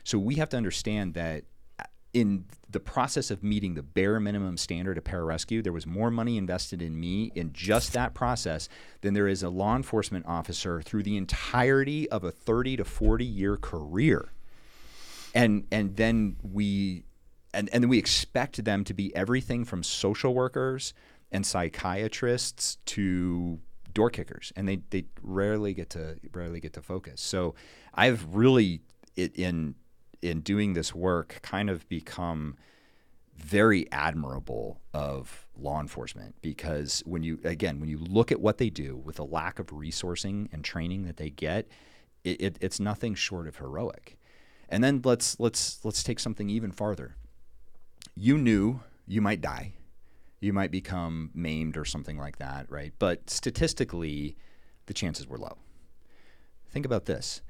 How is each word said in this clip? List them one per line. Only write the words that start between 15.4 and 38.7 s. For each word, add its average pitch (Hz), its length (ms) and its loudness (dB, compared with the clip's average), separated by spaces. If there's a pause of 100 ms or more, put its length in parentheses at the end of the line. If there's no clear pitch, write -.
and 101 260 2
then 110 440 4
we, 98 640 0 (500)
and, 101 200 0
and 123 100 6
then 120 60 6
we 123 100 8
expect - 640 0
them 101 220 2
to - 80 -6
be 98 220 -2
everything 120 500 0
from 90 180 -4
social 110 500 2
workers 127 600 0 (380)
and 98 140 0
psychiatrists 101 1400 -2
to 90 720 0 (340)
door 110 160 4
kickers, - 460 -8
and 98 140 -2
they, 95 120 0 (100)
they 95 140 0 (160)
rarely 101 520 0
get 87 160 -6
to, 80 280 -8 (160)
rarely 85 280 -6
get 78 120 -10
to 76 80 -12
focus. 87 400 -8
So 90 340 0 (380)
I've 110 400 6
really, 110 480 8 (360)
it, 90 180 0
in, 85 400 0 (460)
in 80 200 0
doing 101 320 2
this 82 200 -2
work, 85 480 0
kind 101 280 -2
of 85 200 -4
become 78 680 -4 (800)
very 98 540 6
admirable 67 920 -2 (120)
of 71 540 -6 (100)
law 71 220 -2
enforcement, 60 640 -10
because 73 640 -4
when 82 180 -4
you, 80 200 -4
again, 80 360 -2
when 78 100 -4
you 76 80 -2
look 95 340 4
at - 80 4
what 104 180 4
they 117 120 2
do 69 260 -6